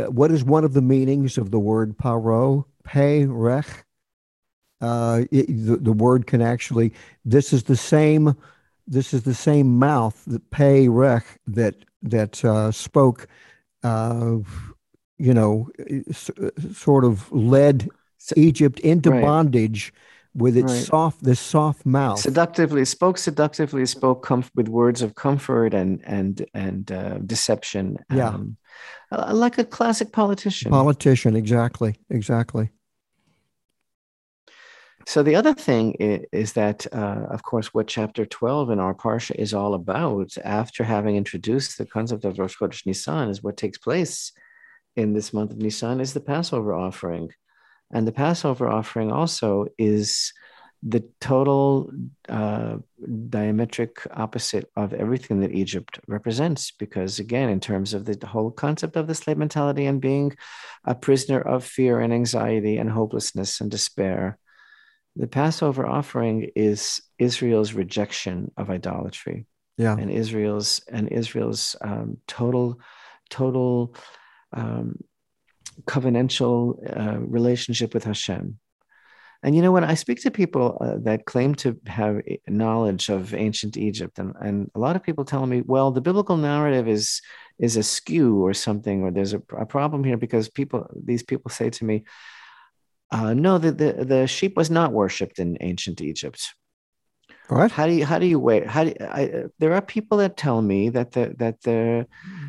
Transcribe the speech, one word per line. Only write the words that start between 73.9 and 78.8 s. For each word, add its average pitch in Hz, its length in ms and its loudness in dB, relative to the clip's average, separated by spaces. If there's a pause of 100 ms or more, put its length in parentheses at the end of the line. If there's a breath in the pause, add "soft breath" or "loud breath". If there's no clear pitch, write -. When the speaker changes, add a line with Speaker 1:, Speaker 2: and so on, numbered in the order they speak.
Speaker 2:
um, 113 460 -8 (880)
covenantal, 123 920 0 (220)
uh, 110 220 -4
relationship 120 760 -2
with 113 80 -2
Hashem. 104 560 -6 (880 soft breath)